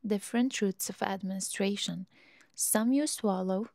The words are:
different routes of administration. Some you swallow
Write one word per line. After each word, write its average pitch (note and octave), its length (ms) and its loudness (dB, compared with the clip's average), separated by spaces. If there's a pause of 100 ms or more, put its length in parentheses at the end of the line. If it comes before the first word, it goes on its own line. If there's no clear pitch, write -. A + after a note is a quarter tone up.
different A#3 560 0
routes G3 280 0
of F#3+ 120 -10
administration. F#3+ 1040 -2 (480)
Some A3+ 380 2
you C#4+ 160 4
swallow F#3+ 680 0